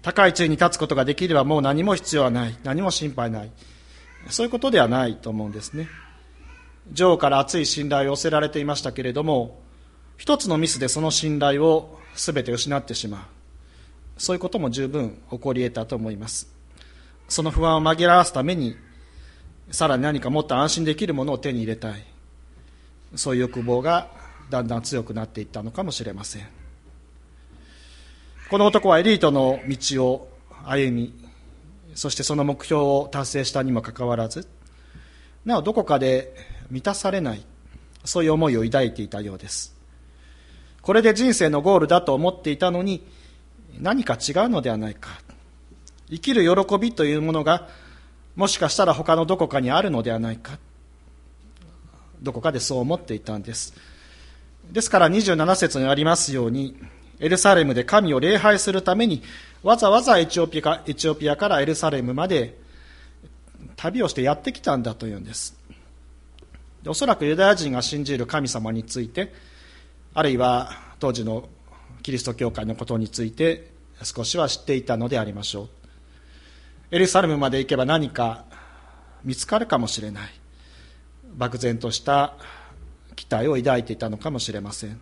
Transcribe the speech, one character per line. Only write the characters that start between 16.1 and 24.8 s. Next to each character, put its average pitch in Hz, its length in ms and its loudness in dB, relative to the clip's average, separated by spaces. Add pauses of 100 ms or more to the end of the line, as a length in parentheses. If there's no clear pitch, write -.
い 101 60 -10
ま 107 100 -12
す。 - 260 -12 (760)
そ - 140 -2
の 156 100 -2
不 160 140 2
安 160 120 4
を 156 40 2
紛 160 260 2
ら 175 100 10
わ 170 80 8
す - 80 -8
た 131 100 0
め 175 120 -2
に、 123 200 -4 (960)
さ 160 160 0
ら 135 100 2
に 127 60 0
何 147 160 0
か 131 100 -6
も 151 120 0
っ 151 40 -4
と 131 100 -2
安 147 140 2
心 165 160 -2
で 156 100 0
き 196 120 -2
る 160 60 -2
も 135 120 -2
の 147 80 -2
を 120 40 -4
手 135 160 -6
に 120 60 -2
入 113 60 -4
れ 110 100 -4
た 110 200 -10
い、 104 100 -16 (1120)
そ 135 160 -4
う 127 40 0
い 123 40 2
う - 20 2
欲 123 220 -4
望 123 180 0
が 170 280 0 (400)
だ 127 120 -2
ん 113 60 -6
だ 117 100 -4
ん 113 60 -4